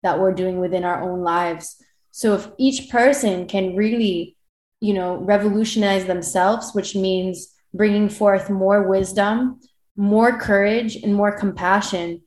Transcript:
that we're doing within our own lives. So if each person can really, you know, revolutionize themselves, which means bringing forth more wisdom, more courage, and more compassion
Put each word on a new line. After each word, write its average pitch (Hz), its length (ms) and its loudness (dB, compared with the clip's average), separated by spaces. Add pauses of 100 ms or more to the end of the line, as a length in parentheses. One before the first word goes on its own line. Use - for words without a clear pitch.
that 170 160 0
we're 190 140 2
doing 180 260 -2
within 180 240 -2
our 175 180 -2
own 180 200 -6
lives. 170 600 -4 (300)
So 214 240 0
if 202 120 -6 (100)
each 269 340 -2
person 233 560 2
can 190 280 -2
really, 208 640 0 (420)
you 208 140 0
know, 180 240 -2
revolutionize 202 880 0
themselves, 185 680 0
which 202 220 -4
means 185 540 -2 (260)
bringing 208 320 2
forth 202 440 0
more 196 360 2
wisdom, 202 720 0 (360)
more 214 420 2
courage, 220 600 0
and 208 180 0
more 202 160 2
compassion 185 960 -2